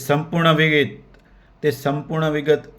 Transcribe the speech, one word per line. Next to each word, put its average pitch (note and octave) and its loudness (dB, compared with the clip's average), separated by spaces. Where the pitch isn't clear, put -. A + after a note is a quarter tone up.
સંપૂર્ણ E3 0
વિગત, D3+ 2
તે D3 0
સંપૂર્ણ D#3 -2
વિગત D3 0